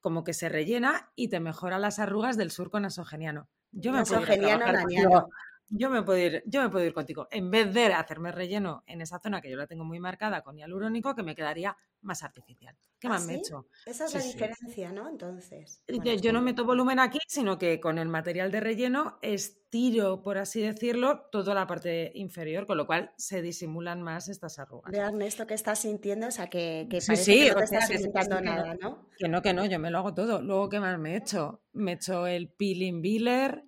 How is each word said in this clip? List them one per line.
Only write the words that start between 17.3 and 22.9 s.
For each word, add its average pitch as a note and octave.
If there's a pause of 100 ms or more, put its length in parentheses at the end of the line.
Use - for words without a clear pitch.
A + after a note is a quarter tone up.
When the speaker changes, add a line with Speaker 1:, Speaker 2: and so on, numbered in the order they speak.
Speaker 1:
que E3
con E3
el E3
material E3+
de G#3+
relleno B3
estiro, G#3+
por G3
así G3
decirlo, A#3+
toda G3+
la F#3+
parte E3
inferior, F3
con G3+
lo D3
cual E3